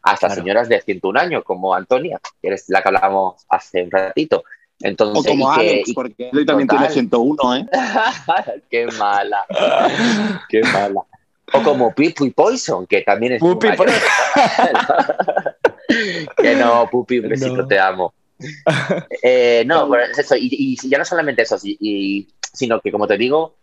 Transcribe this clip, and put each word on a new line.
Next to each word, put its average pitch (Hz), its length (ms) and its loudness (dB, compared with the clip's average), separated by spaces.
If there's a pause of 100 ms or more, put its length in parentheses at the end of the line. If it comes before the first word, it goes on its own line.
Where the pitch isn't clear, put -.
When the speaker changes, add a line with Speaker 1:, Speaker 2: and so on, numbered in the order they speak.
Speaker 1:
hasta 98 240 0
Speaker 2:
Claro. 95 160 -2
Speaker 1:
señoras 107 260 0
de 110 140 2
ciento 95 260 -4
un 101 100 -2
años, 160 260 -2
como 92 300 -2
Antonia, 127 460 -4 (200)
que - 80 -6
eres 98 200 -6
la 95 140 0
que 98 60 2
hablábamos 95 600 0
hace - 360 -2
un 87 60 -10
ratito. 95 540 0 (360)
Entonces, 104 440 0
Speaker 3:
O - 40 2
como - 240 2
Speaker 1:
y - 40 2
que, - 40 2 (100)
Speaker 3:
Alex, - 180 0
Speaker 1:
y - 60 -6
Speaker 3:
porque 247 380 -8
él 143 140 0
también 143 220 0
tiene 110 160 2
Speaker 1:
Total. 156 80 0
Speaker 3:
ciento 120 280 0
uno, 131 360 2
¿eh? 196 160 -6
Speaker 1:
<laughs> 214 1000 -2
Qué 117 160 0 (120)
mala, 101 500 -2
Speaker 2:
<laughs> 214 1000 0
Speaker 1:
qué - 140 2
mala. 196 380 0 (520)
O 135 100 4
como 127 320 2
Pipo 151 300 0
y 127 60 0
Poison, 156 560 0
que 98 160 2
también 113 320 0
es 113 60 -2
Speaker 2:
Pupi 185 280 2
Speaker 1:
muy - 100 2
mayor. - 160 4
<laughs> - 1600 0 (840)
Que 294 200 2
no, 117 340 4
Pupi, 123 280 0
un 110 100 -4
besito, 127 280 -2
Speaker 2:
No. 98 120 -2
Speaker 1:
te 101 100 4
amo. 92 360 0 (240)
Speaker 2:
<laughs> - 60 -18 (800)
Speaker 1:
Eh, 120 440 4
no, 151 220 2
pero 123 160 2
es 117 140 -6
eso, 139 180 2
y, 123 140 0
y 131 380 -4
ya 139 100 2
no 165 60 0
solamente 151 380 -2
eso, 110 200 0
y, 101 180 -8
y, 98 480 -4 (240)
sino 113 280 -2
que, 101 120 -4
como 104 140 0
te 104 100 2
digo 143 460 -2